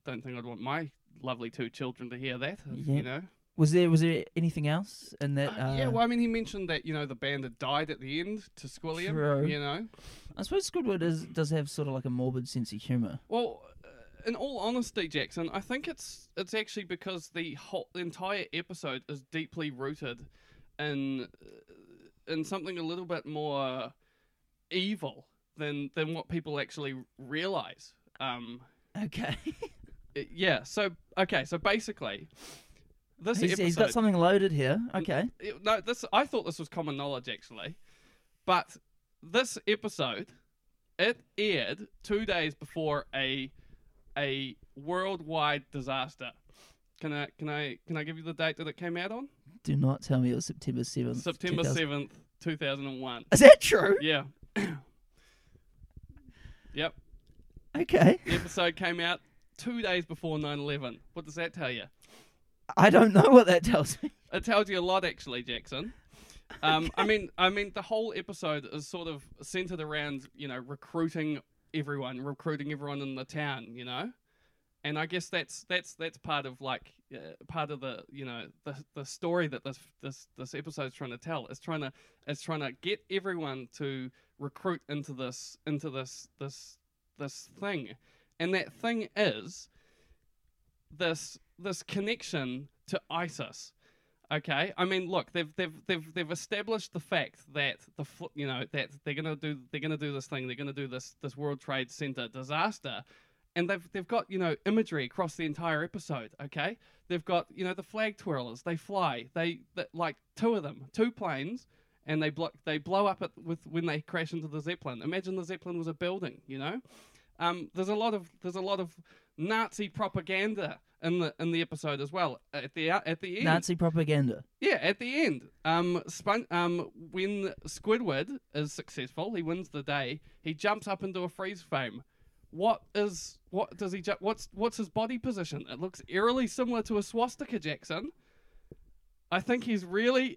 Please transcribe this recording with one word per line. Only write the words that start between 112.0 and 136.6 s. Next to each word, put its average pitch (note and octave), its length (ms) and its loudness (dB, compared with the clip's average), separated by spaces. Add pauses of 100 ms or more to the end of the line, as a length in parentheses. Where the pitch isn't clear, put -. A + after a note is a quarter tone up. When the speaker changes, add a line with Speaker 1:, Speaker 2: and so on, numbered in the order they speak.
Speaker 1:
and D#3 160 0
they D#3 80 2
blo-, D#3 220 -4 (120)
they D#3 140 -2
blow F#3+ 280 2
up F#3 160 0
at, E3+ 140 -6
with, E3 300 -8
when E3 200 -2
they D3+ 140 -2
crash D#3+ 320 -4
into D#3+ 140 -6
the D3+ 140 -6
Zeppelin. D3 420 -6
Imagine F#3 320 -4
the F#3 100 -4
Zeppelin F3 320 -8
was E3 120 -4
a E3 60 -4
building, F3+ 520 -4
you C3+ 120 -8
know? E3+ 220 -4 (600)
Um, E3+ 340 -2
there's F#3 140 -2
a G#3 80 0
lot A3 180 2
of, F3+ 140 -6 (140)
there's F3+ 120 -6
a F#3+ 60 -4
lot G3 180 0
of F3 160 -6 (420)
Nazi G#3+ 520 0
propaganda F#3+ 920 -2 (240)
in E3+ 160 2
the, E3 220 0
in E3 100 0
the E3 120 2
episode D3+ 380 -4
as C#3 120 -4
well. E3 280 0 (120)
At C#3 220 -6
the, D#3+ 160 0
uh, F#3 160 4
at E3 160 -2
the F3+ 140 -6
end. E3+ 100 0
Speaker 2:
Nazi E3+ 280 4
propaganda. D3+ 680 2 (160)
Speaker 1:
Yeah, F4+ 220 4
at F#3 160 2
the C4 260 0
end. D3 240 0 (160)
Um, E3+ 420 2
Spon-, G3+ 440 0
um, F3 400 0 (200)
when F#3+ 440 -2 (120)
Squidward G#3 720 0 (160)
is D3+ 180 -2
successful, D#3 640 -8
he F3 80 -2
wins E3+ 280 -4
the D3 120 -8
day. C#3+ 380 -2 (220)
He D#3+ 120 -4
jumps G#3 320 0
up G3 160 -2
into F#3+ 220 -4
a F3+ 40 -4
freeze F#3+ 340 -8
frame. B2+ 400 -4 (480)
What G3 320 2 (120)
is, G3+ 440 -2 (120)
what F#3 280 -2
does F#3+ 140 -2
he F#3+ 100 -4
ju-, G3+ 180 0
what's, G#3+ 320 -2
what's A3 240 -2
his G#3+ 140 -4
body A3+ 280 0
position? G3 520 -4
It B2 100 -8
looks F#3 280 -8
eerily A#3 380 4
similar A#3+ 360 0